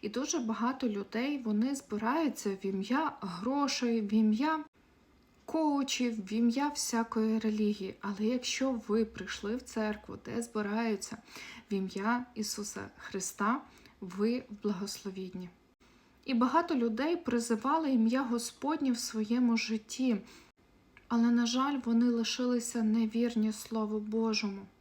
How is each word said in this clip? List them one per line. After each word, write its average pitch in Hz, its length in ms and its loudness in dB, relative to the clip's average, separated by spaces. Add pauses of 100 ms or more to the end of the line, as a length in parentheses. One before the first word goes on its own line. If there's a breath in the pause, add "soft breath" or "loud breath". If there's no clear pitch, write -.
І 202 80 -6
дуже 294 300 -2
багато 233 500 -2
людей, 233 560 -4
вони 220 300 2
збираються 240 720 -2
в 196 160 -6
ім'я 214 460 0 (100)
грошей, 233 800 0
в 208 120 -2
ім'я 226 500 4 (840)
коучів, 269 800 0
в 208 80 -6
ім'я 240 340 4
всякої 226 720 0
релігії. 208 640 0
Але 202 240 -2
якщо 254 600 0
ви 220 180 4
прийшли 202 500 -6
в 254 60 -6
церкву, 214 640 -6
де - 160 -4
збираються 214 760 -2 (540 loud breath)
в - 20 0
ім'я 202 520 0 (100)
Ісуса 202 640 -6
Христа, 202 640 -2 (400 loud breath)
ви 202 380 0
в - 240 -14
благословінні. 190 880 -6 (760 soft breath)
І 269 80 0
багато 277 420 4
людей 247 420 2
призивали 254 760 0
ім'я 240 320 4
Господнє 262 680 -2
в 226 60 2
своєму 226 600 2
житті, 220 600 0 (920 loud breath)
але, 233 240 4
на 240 140 4
жаль, 262 400 0
вони 233 240 4
лишилися 233 720 0
невірні 220 680 2
Слову 214 480 -2
Божому. 214 640 0 (200)